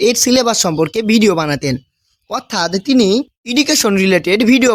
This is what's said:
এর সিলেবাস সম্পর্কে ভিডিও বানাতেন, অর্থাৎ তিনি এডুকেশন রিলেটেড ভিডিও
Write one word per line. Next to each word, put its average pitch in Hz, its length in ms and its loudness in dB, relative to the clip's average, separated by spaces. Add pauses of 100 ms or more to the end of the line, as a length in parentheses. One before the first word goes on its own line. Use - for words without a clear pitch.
এর 233 160 0
সিলেবাস 240 420 0
সম্পর্কে 160 340 -2 (120)
ভিডিও 220 300 4
বানাতেন, 143 340 -4 (560)
অর্থাৎ 202 400 -6 (160)
তিনি 254 220 4 (420)
এডুকেশন 269 420 0 (100)
রিলেটেড 190 360 0 (120)
ভিডিও 254 240 4